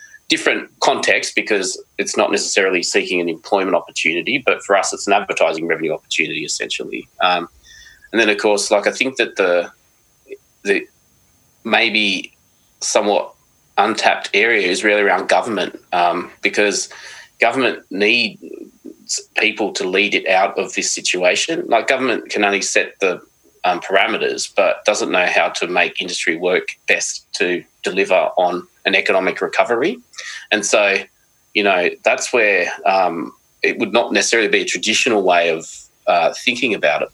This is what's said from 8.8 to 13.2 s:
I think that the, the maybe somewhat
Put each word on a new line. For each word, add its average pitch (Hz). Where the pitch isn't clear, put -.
I 101
think 127
that 110
the, 87
the 98
maybe 107
somewhat -